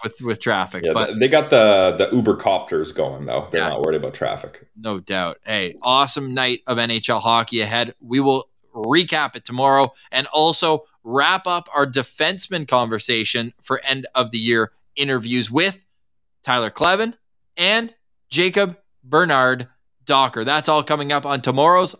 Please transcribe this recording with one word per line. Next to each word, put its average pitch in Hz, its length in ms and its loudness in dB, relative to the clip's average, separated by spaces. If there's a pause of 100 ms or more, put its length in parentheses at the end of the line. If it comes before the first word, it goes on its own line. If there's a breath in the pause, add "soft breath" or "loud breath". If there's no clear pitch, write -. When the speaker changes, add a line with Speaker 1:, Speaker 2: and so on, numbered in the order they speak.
Speaker 1:
with, 117 200 -10
with 117 180 -6
traffic, 95 440 -2
Speaker 2:
Yeah, 82 80 0
Speaker 1:
but 110 140 0
Speaker 2:
th-, 107 140 -8
they 127 80 4
got 151 220 2
the, 98 480 6
the 95 160 0
Uber 110 220 2
copters 87 560 -2
going, 69 340 -6
though. 65 240 -6
They're 85 120 -2
Speaker 1:
Yeah. 90 80 -2
Speaker 2:
not 67 120 -4
worried 78 140 0
about 65 180 -8
traffic. - 520 -8 (100)
Speaker 1:
No 107 240 -8
doubt. 90 460 -6
Hey, 98 360 -4
awesome 131 520 0
night 127 320 -2
of 123 120 -2
N 117 120 -2
H 113 200 -2
L 113 100 0
hockey 113 400 0
ahead. 117 400 -4
We 123 200 -2
will 131 280 0 (260)
recap 147 600 0
it 120 80 -16
tomorrow 131 480 2 (200 soft breath)
and 135 160 0
also 156 560 2 (180 soft breath)
wrap 147 440 0
up 175 280 -4
our 143 120 2
defenseman 156 840 -4
conversation 117 840 -2 (100)
for - 220 -4
end 135 300 -2
of 123 160 0
the 117 80 -4
year 113 340 0 (220)
interviews 123 560 -2
with 185 340 -2 (580)
Tyler 123 280 -2
Kleven 196 440 0 (420)
and 220 380 0 (340)
Jacob 180 480 0 (260)
Bernard 131 680 2 (360)
Docker. 131 400 2
That's 147 240 0
all 151 140 4
coming 143 300 -2
up 143 140 -2
on 143 140 -2
tomorrow's 156 600 2